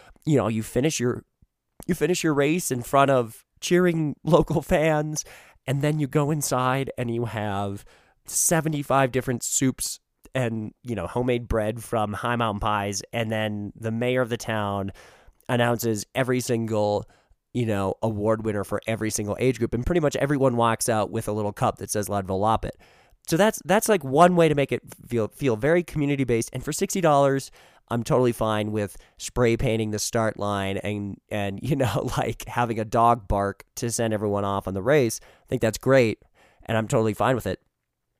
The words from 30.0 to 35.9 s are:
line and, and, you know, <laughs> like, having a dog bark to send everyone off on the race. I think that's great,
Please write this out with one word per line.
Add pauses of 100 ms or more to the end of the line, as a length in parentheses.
line
and, (120)
and,
you
know,
<laughs>
like,
having
a
dog
bark (120)
to
send
everyone
off
on
the
race.
I
think
that's
great, (480)